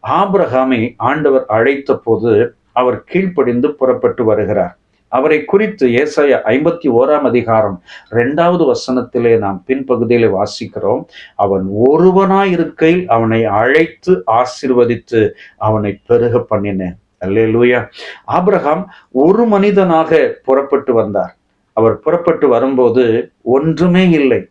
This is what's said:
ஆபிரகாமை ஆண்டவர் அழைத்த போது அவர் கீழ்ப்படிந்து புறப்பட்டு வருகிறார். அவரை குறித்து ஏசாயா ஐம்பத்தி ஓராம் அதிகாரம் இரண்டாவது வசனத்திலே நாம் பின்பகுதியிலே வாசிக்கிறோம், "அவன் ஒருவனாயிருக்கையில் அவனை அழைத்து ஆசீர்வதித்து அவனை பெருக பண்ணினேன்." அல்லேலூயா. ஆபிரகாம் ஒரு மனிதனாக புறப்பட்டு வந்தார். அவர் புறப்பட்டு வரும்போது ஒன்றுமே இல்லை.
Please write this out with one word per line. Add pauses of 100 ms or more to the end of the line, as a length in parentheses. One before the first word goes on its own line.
ஆபிரகாமை
ஆண்டவர்
அழைத்த
போது (160)
அவர்
கீழ்ப்படிந்து
புறப்பட்டு
வருகிறார். (300)
அவரை
குறித்து
ஏசாயா
ஐம்பத்தி
ஓராம்
அதிகாரம் (280)
இரண்டாவது
வசனத்திலே
நாம்
பின்பகுதியிலே
வாசிக்கிறோம், (300)
"அவன் (200)
ஒருவனாயிருக்கையில்
அவனை
அழைத்து
ஆசீர்வதித்து (260)
அவனை
பெருக
பண்ணினேன்." (300)
அல்லேலூயா. (380)
ஆபிரகாம் (180)
ஒரு
மனிதனாக
புறப்பட்டு
வந்தார். (360)
அவர்
புறப்பட்டு
வரும்போது (100)
ஒன்றுமே
இல்லை.